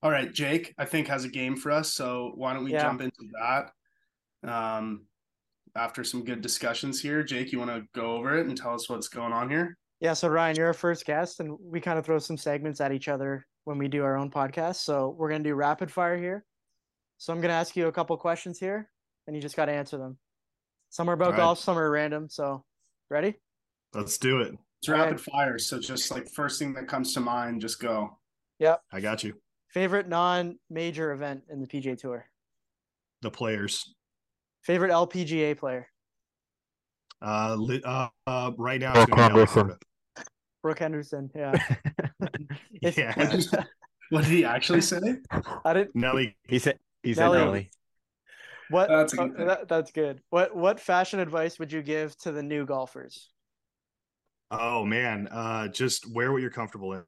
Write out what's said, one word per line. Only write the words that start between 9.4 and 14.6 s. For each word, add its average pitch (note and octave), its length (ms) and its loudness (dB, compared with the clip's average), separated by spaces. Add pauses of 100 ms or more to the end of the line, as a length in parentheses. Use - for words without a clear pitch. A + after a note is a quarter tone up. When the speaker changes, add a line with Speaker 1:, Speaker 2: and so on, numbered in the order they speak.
Speaker 1:
here? E3+ 260 0 (240)
Speaker 2:
Yeah, E3 140 2
so E3+ 140 0
Ryan, D#3+ 280 2
you're E3 120 2
our E3+ 40 4
first E3+ 320 0
guest, E3 360 -2
and D3+ 200 -8
we E3+ 220 -8
kinda D#3+ 200 0
throw D#3 160 2
some D3+ 200 -6
segments D3 420 -4
at C#3 120 0
each C3+ 160 -4
other C#3 380 -4 (180)
when D3 120 -6
we C#3 120 -2
do C#3+ 140 0
our C3+ 140 2
own C#3 140 -2
podcast. D3 460 -2